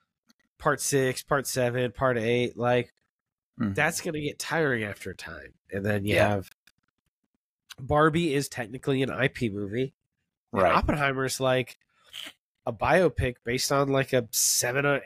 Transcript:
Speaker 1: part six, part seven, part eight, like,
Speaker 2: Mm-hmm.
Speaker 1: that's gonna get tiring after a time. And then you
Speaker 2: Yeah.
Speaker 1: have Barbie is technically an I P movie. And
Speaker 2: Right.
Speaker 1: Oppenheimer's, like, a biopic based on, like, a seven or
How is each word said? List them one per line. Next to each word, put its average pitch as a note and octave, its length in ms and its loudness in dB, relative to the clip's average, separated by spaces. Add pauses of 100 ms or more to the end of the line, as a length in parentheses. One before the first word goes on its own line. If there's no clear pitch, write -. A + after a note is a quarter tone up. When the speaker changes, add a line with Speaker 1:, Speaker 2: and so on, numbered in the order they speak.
(600)
Speaker 1:
part C#3+ 220 0
six, C3 420 0
part C#3 240 -2
seven, B2 460 0
part B2+ 240 0
eight, A#2+ 400 0
like, A#2+ 340 0 (680)
Speaker 2:
Mm-hmm. G2 160 0
Speaker 1:
that's D3+ 260 -2
gonna D#3 200 -6
get D3 180 -8
tiring C#3+ 440 -2
after G2 280 -10
a - 40 -10
time. - 380 -16 (180)
And G2 140 -4
then G#2 200 0
you G2+ 100 0
Speaker 2:
Yeah. - 20 4
Speaker 1:
have G2+ 320 2 (1300)
Barbie D3+ 540 4
is C#3 160 -2
technically C3 540 -2
an A#2+ 60 -2
I A2 180 0
P B2 220 -2
movie. G#2 440 -4 (600)
And F#2+ 100 4
Speaker 2:
Right. - 20 6
Speaker 1:
Oppenheimer's, C3+ 720 2
like, C3 380 0 (880)
a B2 80 -4
biopic C3+ 600 2 (100)
based B2 260 -2
on, C#3 180 2
like, C3+ 240 0
a A#2+ 180 2
seven C3 540 0
or C#3+ 200 2